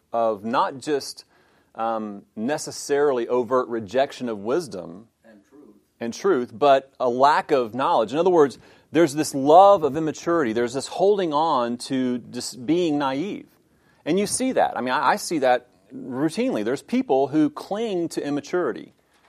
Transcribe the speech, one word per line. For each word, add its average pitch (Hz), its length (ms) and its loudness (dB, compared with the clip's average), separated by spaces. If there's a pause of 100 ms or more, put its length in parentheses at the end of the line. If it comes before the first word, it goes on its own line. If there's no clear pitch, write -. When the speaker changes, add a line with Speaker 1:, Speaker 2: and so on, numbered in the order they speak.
(140)
Speaker 1:
of 110 320 -2
not 143 320 -2
just, 139 480 -6 (500)
um, 110 480 -6 (100)
necessarily 139 960 -2
overt 123 400 0
rejection 120 600 -4
of 110 100 -6
wisdom 101 720 -6 (160)
Speaker 2:
And 110 140 -20 (100)
truth. 104 260 -20 (240)
Speaker 1:
and 117 140 -6
truth, 127 400 0
but 135 440 4
a 127 120 0
lack 143 420 2
of 120 240 0
knowledge. 131 380 0
In 151 60 -2
other 180 100 4
words, 151 280 4 (360)
there's 151 200 4
this 147 220 -4
love 165 480 8
of 139 140 -2
immaturity. 156 560 -2
There's 117 200 0
this 135 140 -6
holding 190 460 0
on 135 460 0
to 127 400 -2
just 117 460 -12
being 160 320 0
naive. 143 500 -4 (580)
And 160 120 0
you 202 100 0
see 254 260 -2
that. 95 240 0
I 113 40 -4
mean, 127 120 -2
I, 139 160 2
I 190 80 2
see 175 220 -4
that 127 280 2 (260)
routinely. 147 720 -4
There's 123 180 -4
people 143 460 0
who 147 220 2
cling 190 600 -6
to 143 160 -8
immaturity. 143 680 -6 (360)